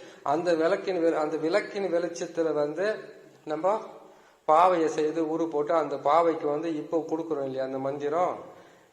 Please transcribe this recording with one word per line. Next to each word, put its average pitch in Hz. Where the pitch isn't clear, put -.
அந்த 165
விளக்கின் 180
வெ-, 165
அந்த 151
விளக்கின் 190
வெளிச்சத்துல 170
வந்து 151
நம்ம 165
பாவையை 170
செய்து 151
உரு 160
போட்டு, 147
அந்த 147
பாவைக்கு 151
வந்து 156
இப்போ 151
கொடுக்குறோம் 160
இல்லையா 131
அந்த 135
மந்திரம், 143